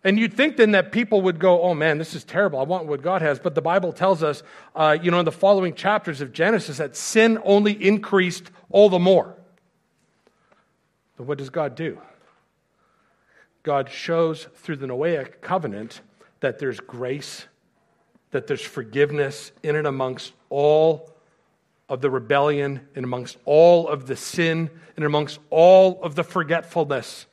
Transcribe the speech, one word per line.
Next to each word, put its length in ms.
And 160
you'd 140
think 240
then 140
that 220
people 300
would 160
go, 240
"Oh 120
man, 240
this 160
is 100
terrible. 340
I 40
want 240
what 160
God 180
has." 180
But 160
the 80
Bible 300
tells 300
us, 200
uh, 280
you 80
know, 80
in 60
the 80
following 420
chapters 480
of 100
Genesis, 460
that 180
sin 480
only 280
increased 800
all 180
the 100
more. 360
But 80
what 140
does 100
God 260
do? 240
God 260
shows 680
through 200
the 100
Noahic 540
covenant 600
that 180
there's 200
grace, 680
that 140
there's 140
forgiveness 880
in 140
and 100
amongst 480
all 600
of 120
the 100
rebellion, 840
and 100
amongst 400
all 440
of 180
the 100
sin, 520
and 100
amongst 340
all 520
of 140
the 80
forgetfulness. 1080